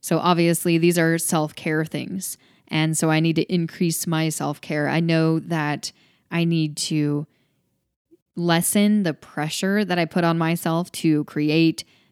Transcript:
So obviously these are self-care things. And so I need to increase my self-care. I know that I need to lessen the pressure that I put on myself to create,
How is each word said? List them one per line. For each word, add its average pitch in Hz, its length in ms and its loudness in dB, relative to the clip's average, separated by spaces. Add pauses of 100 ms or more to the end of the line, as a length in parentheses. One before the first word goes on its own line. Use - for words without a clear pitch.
So 170 160 0
obviously 170 580 2
these 170 220 4
are 165 180 2
self-care 156 720 -2
things. - 500 -8 (320)
And 156 280 0
so 160 140 0
I 156 100 2
need 165 160 2
to 165 160 -2
increase 170 540 -2
my 160 220 0
self-care. 147 600 -4
I 151 120 0
know 160 380 2
that 156 540 -4 (380)
I 170 140 0
need 160 340 0
to 147 480 -2 (1080)
lessen 185 680 2
the 160 120 0
pressure 190 680 -4
that 175 140 -2
I 170 60 2
put 170 200 -2
on 165 140 2
myself 165 540 -2
to 151 320 2
create, 156 600 2 (260)